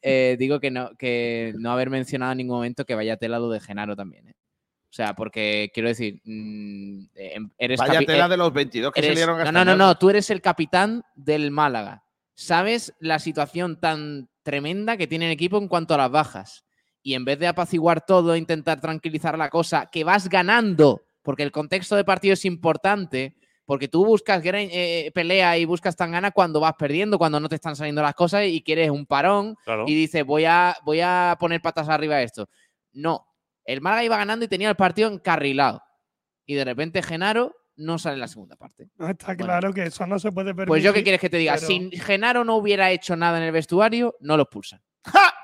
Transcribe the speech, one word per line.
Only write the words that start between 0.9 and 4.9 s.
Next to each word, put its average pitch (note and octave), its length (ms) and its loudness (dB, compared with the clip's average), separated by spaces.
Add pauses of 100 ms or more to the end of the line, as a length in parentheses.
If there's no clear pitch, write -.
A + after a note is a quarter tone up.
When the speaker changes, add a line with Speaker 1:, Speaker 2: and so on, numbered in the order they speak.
Speaker 1:
que A#2 600 -4
no A#2 140 -4
haber B2+ 180 -2
mencionado C3 420 -6
en B2+ 60 -6
ningún B2 180 -6
momento A#2+ 280 -6
que B2+ 100 -4
vaya A2 220 -4
tela A#2 220 -6
lo A#2 120 -4
de G#2+ 100 -4
Genaro G#2 360 -10
también, G2 320 -18
¿eh? - 60 -20 (560)